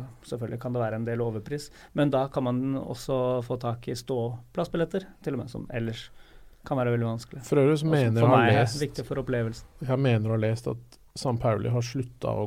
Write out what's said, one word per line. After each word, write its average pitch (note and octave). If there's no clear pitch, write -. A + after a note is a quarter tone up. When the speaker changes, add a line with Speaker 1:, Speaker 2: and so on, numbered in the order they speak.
Speaker 1:
selvfølgelig A#2
kan B2
det B2
være A2
en A2+
del A#2
overpris, A#2
men D3
da C3+
kan C#3
man B2
også B2+
få B2
tak A#2
i B2+
ståplassbilletter, E3
til D3
og B2+
med, A#2+
som G#2+
ellers A2+
kan C#3+
være A#2+
veldig A#2
vanskelig. A#2
Speaker 2:
For -
øvrig C#3
så -
Speaker 1:
Og D#3
som D#3+
Speaker 2:
mener A#2+
Speaker 1:
for A#2
Speaker 2:
jeg B2+
har A#2
Speaker 1:
meg A2+
er -
Speaker 2:
lest C3+
Speaker 1:
viktig C#3
for C#3+
opplevelsen. A#2+
Speaker 2:
Jeg B2+
mener A#2
å A2+
ha A2
lest A2
at A#2+
San A#2+
Pauli A#2
har A#2+
sluttet B2
å G#2+